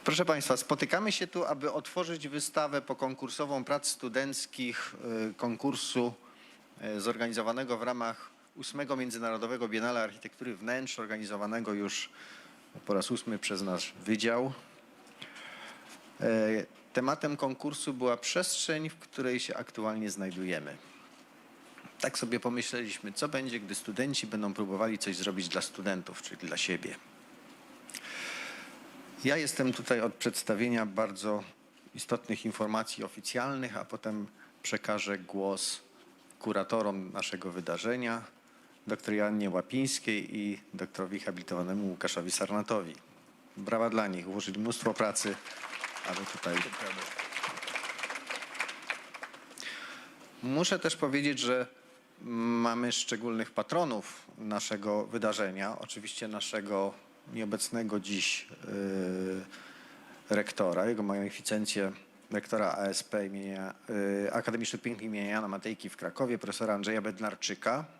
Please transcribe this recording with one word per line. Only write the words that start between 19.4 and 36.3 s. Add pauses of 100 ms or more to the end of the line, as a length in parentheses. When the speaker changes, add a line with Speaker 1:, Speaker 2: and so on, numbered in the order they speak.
Speaker 1:
aktualnie
znajdujemy. (1200)
Tak
sobie
pomyśleliśmy,
co
będzie,
gdy
studenci
będą
próbowali
coś
zrobić
dla
studentów,
czyli
dla
siebie. (2250)
Ja
jestem
tutaj
od
przedstawienia
bardzo (520)
istotnych
informacji
oficjalnych,
a
potem (360)
przekażę
głos (580)